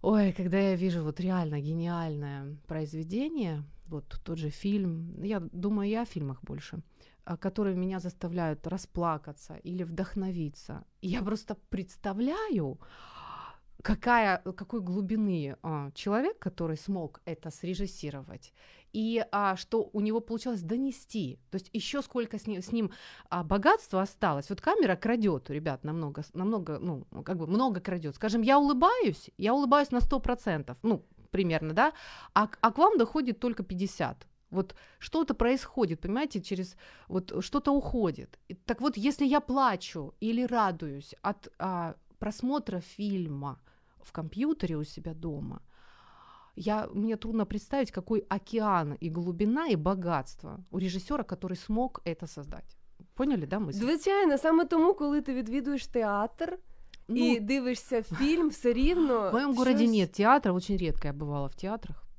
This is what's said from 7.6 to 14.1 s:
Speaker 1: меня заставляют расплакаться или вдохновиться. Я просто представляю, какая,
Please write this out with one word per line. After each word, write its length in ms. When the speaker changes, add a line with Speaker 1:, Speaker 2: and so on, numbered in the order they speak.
Speaker 1:
меня 240
заставляют 680
расплакаться 880
или 180
вдохновиться. 1000
Я 200
просто 340
представляю, 1080
какая, 540